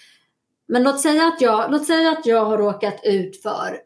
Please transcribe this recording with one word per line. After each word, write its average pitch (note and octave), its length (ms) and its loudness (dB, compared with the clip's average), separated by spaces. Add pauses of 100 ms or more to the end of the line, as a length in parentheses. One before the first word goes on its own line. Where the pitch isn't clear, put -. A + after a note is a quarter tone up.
(680)
Men B3 160 0
låt C4+ 180 0
säga D#4+ 260 2
att E4 140 -2
jag, A3+ 300 2
låt D4 140 0
säga E4 260 2
att D#4+ 140 -6
jag A3+ 200 2
har G#3+ 120 0
råkat G3+ 460 -2
ut F#3+ 380 -2
för - 440 -8